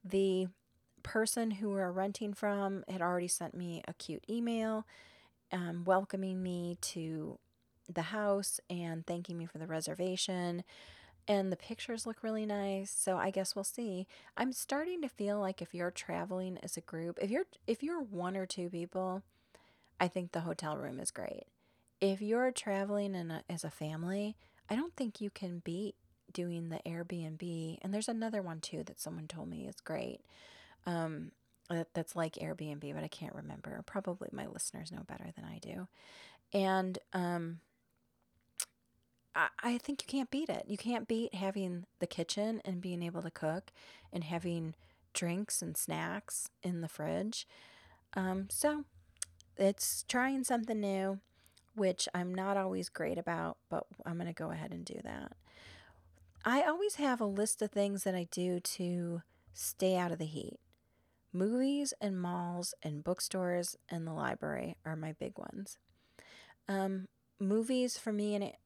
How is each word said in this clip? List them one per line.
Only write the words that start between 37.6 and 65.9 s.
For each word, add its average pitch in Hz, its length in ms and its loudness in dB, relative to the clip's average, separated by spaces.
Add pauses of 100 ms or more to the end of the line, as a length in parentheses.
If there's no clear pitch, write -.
I, 156 120 6 (160)
I 240 140 4
think 277 260 -2
you - 40 -4
can't 269 220 2
beat 302 200 0
it. - 180 0
You 202 100 -2
can't 233 300 0
beat 226 260 2
having 185 520 0 (140)
the - 80 2
kitchen 208 560 0
and 180 180 -2
being 180 220 -2
able 170 180 -2
to 175 100 -4
cook 160 400 0 (420)
and 170 100 0
having 165 520 -2 (380)
drinks 180 480 0
and 170 140 -4
snacks 165 760 -2 (120)
in 175 200 0
the 165 60 -2
fridge. 165 600 -2 (680)
Um, 190 360 0
so 302 360 2 (720)
it's - 500 4
trying 262 360 2
something 226 360 2
new, 196 400 2 (560)
which 190 380 4
I'm 180 200 2
not 190 240 4
always 185 320 2
great 165 280 0
about, 165 400 0 (120)
but - 160 0 (200)
I'm 170 120 -2
gonna 170 160 -2
go 160 180 -4
ahead 160 200 -4
and 170 140 -6
do - 180 -8
that. 62 300 -6 (1120)
I 254 160 8
always 359 340 4
have 269 240 4
a 226 60 4
list 202 360 2
of 208 100 0
things 202 320 4
that 185 120 4
I 175 160 0
do 180 280 2
to 175 640 0 (320)
stay - 440 4
out 175 140 4
of 165 80 -2
the 160 60 0
heat. - 340 -6 (760)
Movies 254 680 4
and 196 220 0
malls 175 600 0
and 151 220 -2
bookstores 180 760 0 (120)
and 165 180 -2
the 160 60 -2
library 151 720 -2
are 160 100 -2
my 156 160 -4
big - 260 -6
ones. - 400 -8 (920)